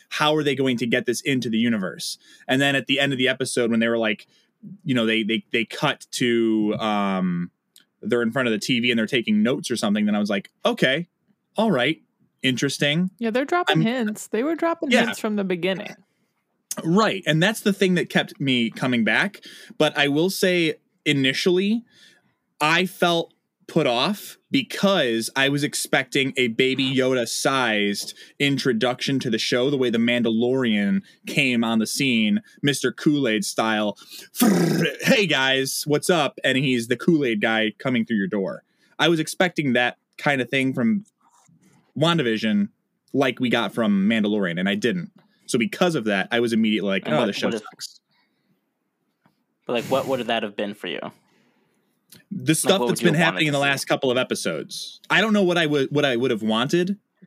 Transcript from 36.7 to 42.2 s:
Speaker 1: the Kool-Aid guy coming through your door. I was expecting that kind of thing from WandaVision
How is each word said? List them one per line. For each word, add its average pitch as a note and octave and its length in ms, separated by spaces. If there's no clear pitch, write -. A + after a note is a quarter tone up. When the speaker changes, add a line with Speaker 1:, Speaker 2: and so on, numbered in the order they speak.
Speaker 1:
the C3 80
Kool-Aid C#3 440
guy A2 380
coming B2 280
through A2+ 120
your G2 100
door. F#2 340
I D3 100
was E3 100
expecting D#3 540
that B2 260
kind C#3+ 220
of B2 80
thing C3+ 240
from A2+ 320
WandaVision A2 680